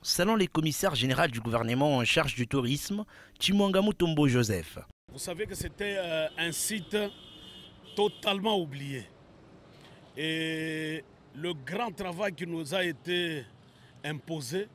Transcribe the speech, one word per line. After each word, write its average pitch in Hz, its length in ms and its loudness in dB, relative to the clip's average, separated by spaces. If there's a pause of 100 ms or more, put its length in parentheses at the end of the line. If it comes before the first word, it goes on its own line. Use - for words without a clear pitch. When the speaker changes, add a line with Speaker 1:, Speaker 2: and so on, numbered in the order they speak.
Speaker 1:
selon 202 320 2
les 202 140 4
commissaires 156 480 2
généraux 131 320 2
du 117 100 -4
gouvernement 117 600 2
en 120 60 2
charge 147 300 2
du 120 140 -2
tourisme, 139 560 0 (340)
Chimwanga 196 440 4
Mutombo 165 440 4
Joseph. 110 540 2 (320)
Speaker 2:
Vous 135 80 -12
savez 185 260 -6
que 190 80 -10
c'était, 202 420 -6
euh, 165 300 -2 (100)
un 165 140 0
site 202 460 -4 (1000)
totalement 202 640 2
oublié. 139 480 -6 (1120)
Et 160 880 -4 (320)
le 170 180 -4
grand 175 380 -6
travail 190 420 -4
qui 170 140 -8
nous 165 260 -6
a 117 80 0
été 165 600 -2 (580)
imposé, 156 720 -6